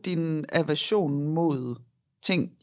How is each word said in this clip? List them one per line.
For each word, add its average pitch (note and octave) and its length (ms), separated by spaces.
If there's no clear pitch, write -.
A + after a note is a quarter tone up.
din D#3+ 480
aversion D#3 800
mod C#3 420
ting F#3 260